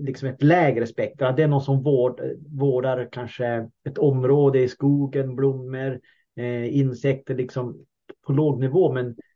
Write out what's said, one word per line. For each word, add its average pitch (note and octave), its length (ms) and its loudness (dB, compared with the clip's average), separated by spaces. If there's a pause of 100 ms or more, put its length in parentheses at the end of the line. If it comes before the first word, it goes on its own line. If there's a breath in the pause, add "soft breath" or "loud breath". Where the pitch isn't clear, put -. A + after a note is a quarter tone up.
liksom C3+ 280 -6
ett - 140 -4
lägre D3 440 4
spektra. A#2 460 -4
Det D#3 100 2
är D3+ 60 4
någon C#3+ 140 4
som C3+ 200 0
vård-, C3 540 0 (120)
vårdar C3 640 0
kanske A#2+ 560 -6 (200)
ett C3+ 100 -10
område C3+ 640 4
i B2 60 2
skogen, C#3 680 -2
blommor, C3 640 -4 (360 soft breath)
eh, A#2+ 400 -4
insekter C3+ 580 0
liksom B2+ 500 -6 (420)
på C#3+ 60 0
låg C#3 280 2
nivå, C3 320 2
men B2+ 240 -4 (200 loud breath)